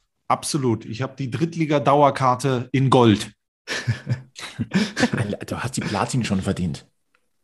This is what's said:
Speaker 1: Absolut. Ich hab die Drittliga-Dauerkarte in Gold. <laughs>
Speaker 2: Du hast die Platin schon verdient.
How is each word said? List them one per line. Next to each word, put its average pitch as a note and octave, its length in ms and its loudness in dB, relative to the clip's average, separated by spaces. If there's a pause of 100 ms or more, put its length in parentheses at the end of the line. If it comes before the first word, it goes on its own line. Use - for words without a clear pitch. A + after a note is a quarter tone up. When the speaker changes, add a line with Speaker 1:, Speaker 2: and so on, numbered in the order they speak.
(300)
Speaker 1:
Absolut. B2+ 560 -2
Ich A2+ 160 -8
hab C3 140 -8
die C3 160 -8
Drittliga-Dauerkarte C#3 1400 2
in C3+ 160 2
Gold. A#2 420 6 (360)
<laughs> - 40 -8 (1800)
Speaker 2:
Du - 160 -6
hast - 140 -6
die - 40 -2
Platin G#2+ 440 -2
schon G2 160 -2
verdient. F2 440 -4 (580)